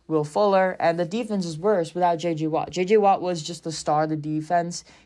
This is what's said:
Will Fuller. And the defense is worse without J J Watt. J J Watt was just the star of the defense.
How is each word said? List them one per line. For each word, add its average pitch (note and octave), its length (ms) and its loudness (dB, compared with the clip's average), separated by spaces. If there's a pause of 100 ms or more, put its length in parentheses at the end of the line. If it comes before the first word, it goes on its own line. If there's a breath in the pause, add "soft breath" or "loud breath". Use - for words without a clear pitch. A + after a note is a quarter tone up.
Will D#3 180 0
Fuller. F#3+ 540 2
And E3+ 200 0
the F3 60 0
defense G#3 400 -4
is D#3+ 140 -8
worse F3 340 0
without F3 240 2
J E3+ 180 -2
J D#3 120 -2
Watt. D#3 240 -2
J F#3 140 -2
J G3+ 120 4
Watt G3 240 4
was F3 220 -4
just D#3 220 -12
the E3 80 -6
star D3+ 320 0
of D#3 60 -2
the D#3 60 -2
defense. D#3 680 -2 (220 soft breath)